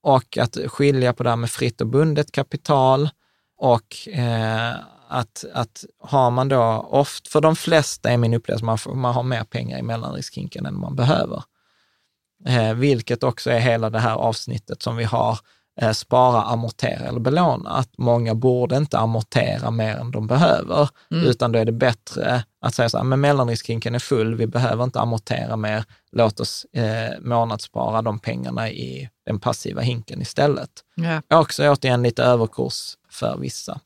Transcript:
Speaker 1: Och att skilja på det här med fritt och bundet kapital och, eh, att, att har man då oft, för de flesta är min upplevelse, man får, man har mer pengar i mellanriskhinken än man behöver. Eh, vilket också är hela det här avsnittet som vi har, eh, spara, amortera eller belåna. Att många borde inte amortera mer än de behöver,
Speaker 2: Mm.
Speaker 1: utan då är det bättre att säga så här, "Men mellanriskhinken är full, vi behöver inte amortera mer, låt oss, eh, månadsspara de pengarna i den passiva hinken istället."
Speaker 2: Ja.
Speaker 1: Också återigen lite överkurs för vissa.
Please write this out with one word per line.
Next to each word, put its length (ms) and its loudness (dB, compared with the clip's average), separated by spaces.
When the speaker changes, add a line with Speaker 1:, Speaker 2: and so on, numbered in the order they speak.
Speaker 1:
Och 360 2
att 180 -2
skilja 460 2
på 100 -6
det 60 0
här 80 0
med 140 -4
fritt 300 -4
och 60 0
bundet 460 0
kapital 760 2
och, 500 0
eh, 640 -2
att, 440 -6
att 320 -6
har 300 4
man 180 0
då 140 4
oft, 380 0
för 120 2
de 160 4
flesta 540 0
är 60 4
min 180 4
upplevelse, 300 -2
man 140 0
får, 160 -8
man 200 0
har 80 0
mer 220 -2
pengar 340 -6
i 40 -6
mellanriskhinken 840 -8
än 140 -6
man 160 -6
behöver. 460 0
Eh, 280 2
vilket 480 0
också 280 -2
är 80 2
hela 320 2
det 80 -2
här 160 2
avsnittet 680 -4
som 140 -4
vi 80 -2
har, 340 0
eh, 120 2
spara, 500 4
amortera 680 -4
eller 120 -4
belåna. 500 0
Att 280 -4
många 360 2
borde 420 2
inte 220 0
amortera 720 0
mer 260 -2
än 140 -8
de 160 -4
behöver, 640 4
Speaker 2:
Mm. 160 0
Speaker 1:
utan 260 2
då 60 2
är 60 4
det 80 0
bättre 720 0
att 140 -2
säga 140 2
så 80 -2
här, 80 0
"Men 160 2
mellanriskhinken 720 0
är 40 0
full, 360 0
vi 120 0
behöver 380 0
inte 160 -2
amortera 560 -2
mer, 280 -2
låt 280 2
oss, 240 -8
eh, 560 -4
månadsspara 840 -2
de 160 -2
pengarna 520 -6
i 380 -10
den 140 -2
passiva 400 -4
hinken 420 -4
istället." 480 -2
Speaker 2:
Ja. 460 0
Speaker 1:
Också 300 2
återigen 320 2
lite 220 2
överkurs 720 0
för 260 -4
vissa. 500 -10